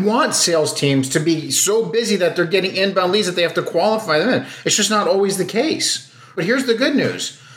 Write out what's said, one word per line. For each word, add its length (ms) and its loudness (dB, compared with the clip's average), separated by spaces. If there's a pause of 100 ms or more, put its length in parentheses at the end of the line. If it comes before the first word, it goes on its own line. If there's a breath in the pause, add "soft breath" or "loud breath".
want 300 2
sales 380 2
teams 360 0
to 100 0
be 320 0
so 320 2
busy 340 0
that 200 0
they're 80 2
getting 320 -2
inbound 340 0
leads 160 2
that 80 -2
they 80 0
have 120 0
to 80 -2
qualify 580 0
them 80 0
in. 180 0 (180 loud breath)
It's 120 0
just 140 0
not 180 0
always 300 2
the 60 0
case. 640 -2 (280 loud breath)
But 80 -2
here's 220 0
the 80 2
good 200 0
news. 440 -2 (180 loud breath)